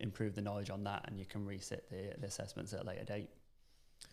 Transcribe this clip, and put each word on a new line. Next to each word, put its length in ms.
improve 340
the 80
knowledge 260
on 160
that 240
and 100
you 60
can 220
resit 420
the, 320
the 60
assessments 480
at 80
a 20
later 200
date. 260